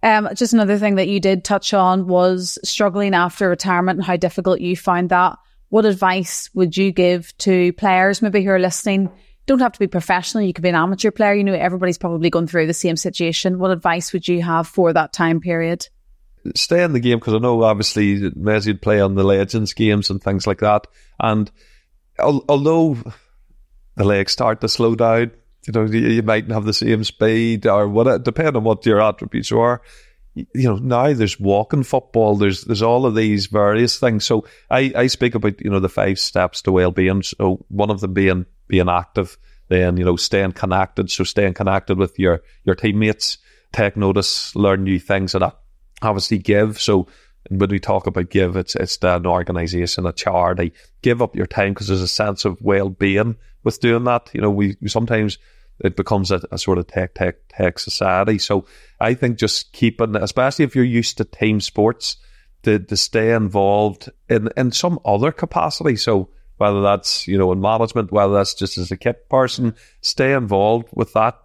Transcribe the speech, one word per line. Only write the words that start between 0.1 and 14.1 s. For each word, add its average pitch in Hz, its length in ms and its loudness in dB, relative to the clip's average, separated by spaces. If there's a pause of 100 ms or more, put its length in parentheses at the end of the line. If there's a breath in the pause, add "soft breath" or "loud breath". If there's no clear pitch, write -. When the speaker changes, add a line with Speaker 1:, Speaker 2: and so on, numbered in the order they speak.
Speaker 1:
just 233 180 -2
another 208 260 4
thing 202 180 0
that 190 120 0
you 202 100 0
did 190 260 0
touch - 280 -2
on 185 360 2
was 180 540 0
struggling 202 520 -2
after 175 340 0
retirement 180 500 0
and 190 60 -4
how 180 140 -2
difficult 180 420 0
you 175 160 -2
found 180 320 0
that. 180 300 2 (320)
What 214 160 4
advice 185 680 -2
would 180 240 0
you 190 160 2
give 180 460 0
to 180 360 2
players 190 460 2
maybe 202 240 2
who 196 60 0
are 190 80 4
listening? 185 520 0 (360 soft breath)
Don't 269 140 2
have 247 120 2
to - 60 -20
be 202 80 0
professional. 180 580 -2
You 180 80 0
could 165 100 -8
be 180 60 2
an 175 60 2
amateur 185 360 2
player. 208 220 2
You 202 120 2
know, 196 100 0
everybody's 175 420 -2
probably 170 320 -2
gone 170 180 0
through 160 200 0
the 165 80 -2
same 165 240 -2
situation. 180 600 -4
What 185 120 0
advice 170 420 -2